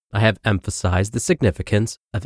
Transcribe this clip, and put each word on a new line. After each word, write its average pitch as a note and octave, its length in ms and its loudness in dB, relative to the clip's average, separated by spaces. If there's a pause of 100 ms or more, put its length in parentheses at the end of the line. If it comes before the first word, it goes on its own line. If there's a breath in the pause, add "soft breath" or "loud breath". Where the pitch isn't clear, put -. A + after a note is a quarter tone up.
(120)
I G2+ 80 -2
have A2 240 4
emphasized F#2+ 680 0
the B2 60 -4
significance - 760 0 (160)
of G2 120 -6